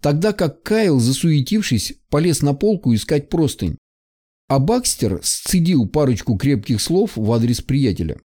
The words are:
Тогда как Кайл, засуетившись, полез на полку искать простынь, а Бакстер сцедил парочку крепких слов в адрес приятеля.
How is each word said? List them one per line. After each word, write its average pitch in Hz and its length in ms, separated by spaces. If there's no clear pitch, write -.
Тогда 202 300
как 170 300
Кайл, 208 360
засуетившись, 139 920
полез 156 320
на 143 120
полку 180 400
искать 139 360
простынь, 131 480
а 135 120
Бакстер 143 640
сцедил 165 640
парочку 127 500
крепких 127 440
слов 190 340
в 107 160
адрес 117 300
приятеля. 110 580